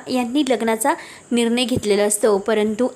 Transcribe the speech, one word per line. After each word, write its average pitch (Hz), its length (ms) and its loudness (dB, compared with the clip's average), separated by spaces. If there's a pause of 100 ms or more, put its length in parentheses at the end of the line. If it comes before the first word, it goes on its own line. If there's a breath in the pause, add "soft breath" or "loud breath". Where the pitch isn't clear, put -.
यांनी 247 400 0
लग्नाचा 226 460 0 (360 loud breath)
निर्णय 240 340 2
घेतलेला 208 380 0
असतो, 208 360 2
परंतु 214 580 0